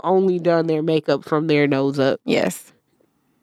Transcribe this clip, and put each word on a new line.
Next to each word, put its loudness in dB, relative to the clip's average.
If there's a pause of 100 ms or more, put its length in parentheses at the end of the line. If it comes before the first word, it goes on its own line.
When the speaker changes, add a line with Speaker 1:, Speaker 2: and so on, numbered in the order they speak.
Speaker 1:
only 2
done 0
their 0
makeup -2
from -2
their 2
nose 0
up. 0
Speaker 2:
Yes. -4 (720)